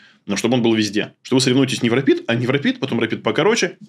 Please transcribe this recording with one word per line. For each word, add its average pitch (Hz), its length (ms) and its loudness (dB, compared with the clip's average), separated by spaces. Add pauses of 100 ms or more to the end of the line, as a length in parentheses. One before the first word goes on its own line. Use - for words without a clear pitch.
(260)
Но 101 100 -4
чтобы 110 200 0
он 120 60 2
был 113 140 2
везде. 104 460 -2
Что - 160 -2
вы 131 40 4
соревнуетесь 127 420 0
не 120 60 2
в 113 40 0
Рапид, 330 340 2
а 117 80 0
не 120 120 -2
в - 20 0
Рапид, 143 300 -2
потом - 200 -4
Рапид 113 240 -4
покороче, 180 540 0 (120)